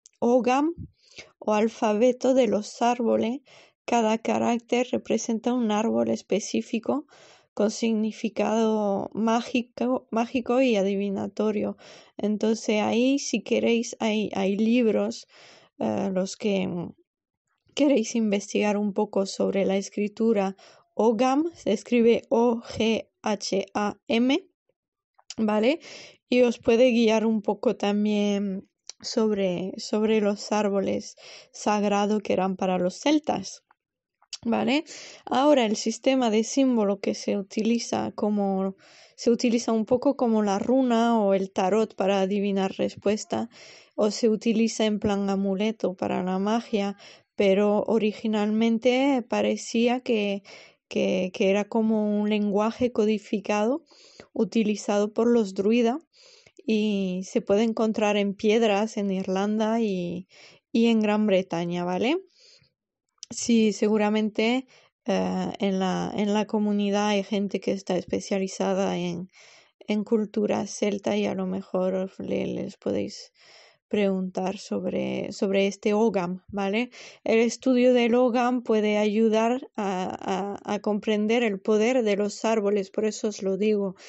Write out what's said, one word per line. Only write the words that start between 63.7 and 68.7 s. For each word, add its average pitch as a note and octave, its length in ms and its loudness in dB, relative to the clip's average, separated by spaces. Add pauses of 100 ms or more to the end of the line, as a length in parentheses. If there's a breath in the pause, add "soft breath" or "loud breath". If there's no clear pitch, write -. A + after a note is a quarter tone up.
seguramente, G#3+ 920 0 (380 soft breath)
eh, F#3 540 -2
en F#3+ 200 0
la, F3+ 360 -2
en G#3 180 0
la G#3 120 0
comunidad G#3 640 0
hay G3+ 140 0
gente G3 360 -2
que G3 140 -2
está G3 240 -4
especializada F#3+ 1000 -2